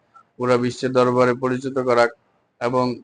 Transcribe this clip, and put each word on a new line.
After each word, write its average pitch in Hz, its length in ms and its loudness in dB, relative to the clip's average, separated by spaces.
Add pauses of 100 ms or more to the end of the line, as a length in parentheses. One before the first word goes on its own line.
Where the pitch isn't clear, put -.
(320)
পুরা 123 240 0
বিশ্বের 123 360 -4
দরবারে 123 420 2
পরিচিত 127 440 -4
করাক 120 320 2 (500)
এবং 127 240 -2 (200)